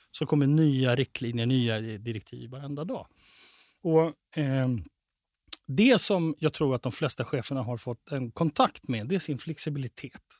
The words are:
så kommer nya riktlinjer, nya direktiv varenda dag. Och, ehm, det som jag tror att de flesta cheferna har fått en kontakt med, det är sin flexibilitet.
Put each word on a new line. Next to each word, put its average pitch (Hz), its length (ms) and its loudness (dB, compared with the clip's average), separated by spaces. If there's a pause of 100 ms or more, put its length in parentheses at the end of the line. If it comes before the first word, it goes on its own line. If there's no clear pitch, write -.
(120)
så - 140 -6
kommer 143 220 2
nya 139 480 4
riktlinjer, 120 500 -2
nya 120 340 2
direktiv 110 680 -10
varenda 143 340 -10
dag. 196 240 -8 (760)
Och, 160 280 4 (240)
ehm, 131 480 2 (840)
det 202 340 6
som 165 380 2
jag 156 140 0
tror 135 220 0
att - 80 -4
de - 80 -2
flesta - 340 -2
cheferna 131 380 -4
har 120 140 -6
fått - 340 -10
en 131 200 -6
kontakt - 560 0
med, 117 200 -2
det 185 80 -2
är 190 40 0
sin 143 180 -6
flexibilitet. 143 840 -8 (180)